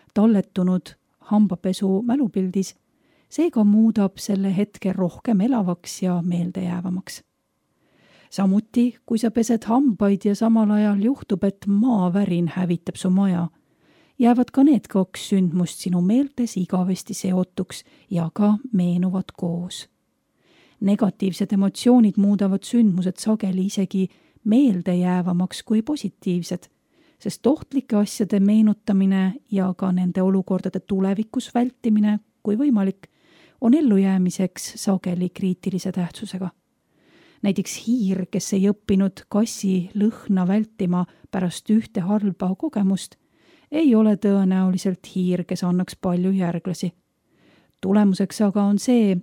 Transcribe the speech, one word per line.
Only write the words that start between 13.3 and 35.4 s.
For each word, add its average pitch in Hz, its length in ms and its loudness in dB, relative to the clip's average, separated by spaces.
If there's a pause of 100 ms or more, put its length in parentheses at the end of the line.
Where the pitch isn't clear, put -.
jäävad 240 320 4
ka 269 140 4
need 285 240 4
kaks - 400 -2
sündmust 180 560 0
sinu 180 160 0
meeltes 240 560 0
igavesti 185 560 -2
seotuks 185 720 -4 (260)
ja 165 240 -2
ka 208 240 2 (160)
meenuvad 180 640 0
koos. 175 480 -8 (960)
Negatiivsed 196 760 0
emotsioonid 208 640 4
muudavad 196 480 2
sündmused 185 500 2
sageli 190 520 -2
isegi 190 400 -2 (340)
meeldejäävamaks 180 1200 0
kui 220 180 0
positiivsed, 180 880 -6 (520)
sest - 280 -4
ohtlike 269 480 -2
asjade 208 440 0
meenutamine 196 920 2 (180)
ja 185 260 -2
ka 190 140 -2
nende 180 300 -2
olukordade 185 580 -2
tulevikus 196 760 -4
vältimine, 214 640 0 (240)
kui 208 160 -2
võimalik, 208 480 0 (540)
on 240 120 4
ellujäämiseks 190 1040 0
sageli 180 540 -2
kriitilise 185 640 -4